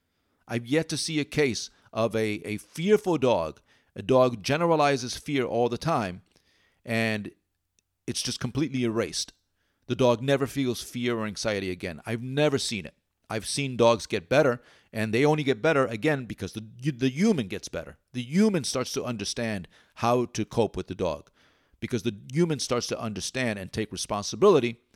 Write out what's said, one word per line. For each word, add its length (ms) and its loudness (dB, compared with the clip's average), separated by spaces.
I've 180 -4
yet 240 2
to 80 -4
see 220 -2
a 60 -2
case 440 0
of 240 -2
a, 280 0
a 140 -6
fearful 640 0
dog. 400 2
A 60 -14
dog 400 4
generalizes 760 2
fear 280 -2
all 240 2
the 80 -4
time, 460 -2
and 460 -2
it's 160 -4
just 160 -4
completely 460 -2
erased. 480 -2
The 100 -2
dog 240 4
never 280 2
feels 340 -2
fear 340 -2
or 120 -2
anxiety 420 -2
again. 340 -8
I've 200 -6
never 340 2
seen 300 -4
it. 80 -18
I've 160 -4
seen 320 -4
dogs 300 6
get 220 -4
better, 340 4
and 220 -4
they 100 4
only 200 4
get 180 0
better, 240 4
again, 400 0
because 280 -10
the, 120 -10
the 180 0
human 380 2
gets 200 -10
better. 300 -10
The 100 -6
human 400 2
starts 300 -4
to 100 -2
understand 640 -4
how 320 2
to 180 -4
cope 320 0
with 120 -6
the 80 -8
dog, 340 -4
because 200 -2
the 120 -2
human 280 2
starts 280 -2
to 100 -4
understand 640 -4
and 100 -12
take 220 -6
responsibility 880 2